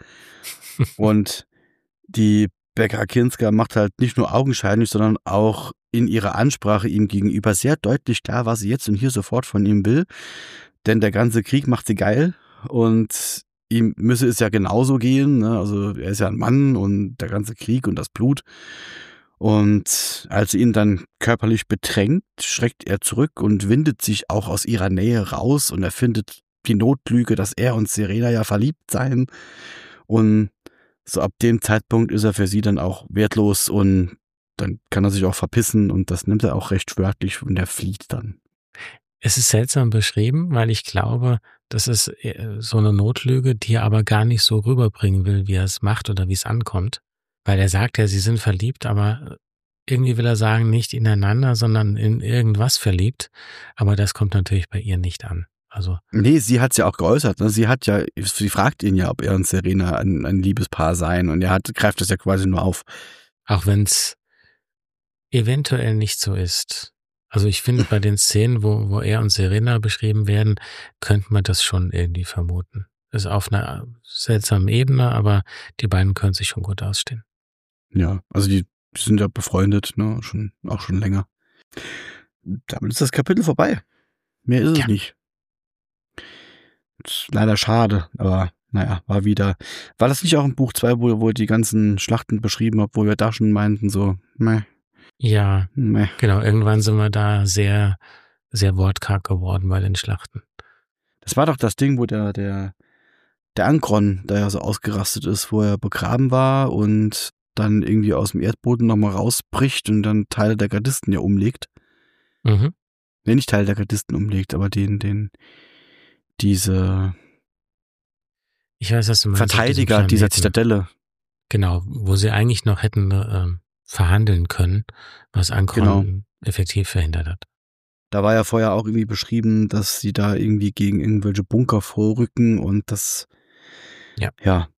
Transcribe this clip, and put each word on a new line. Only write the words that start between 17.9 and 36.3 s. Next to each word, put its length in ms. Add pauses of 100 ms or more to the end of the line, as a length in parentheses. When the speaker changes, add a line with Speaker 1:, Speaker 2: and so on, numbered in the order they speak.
Speaker 2:
das 140
Blut. 320 (1000)
Und 880
als 220
sie 80
ihn 140
dann 320 (140)
körperlich 480
bedrängt, 560 (160)
schreckt 480
er 140
zurück 400
und 280
windet 320
sich 280
auch 180
aus 180
ihrer 240
Nähe 420
raus 400
und 120
erfindet 560 (260)
die 100
Notlüge, 600
dass 180
er 220
und 140
Serena 420
ja 120
verliebt 460
seien. 380 (800)
Und 420 (560)
so 160
ab 100 (100)
dem 200
Zeitpunkt 500
ist 120
er 100
für 140
sie 140
dann 180
auch 300
wertlos 600
und 480 (400)
dann 220 (100)
kann 140
er 80
sich 120
auch 120
verpissen 560
und 180
das 160
nimmt 180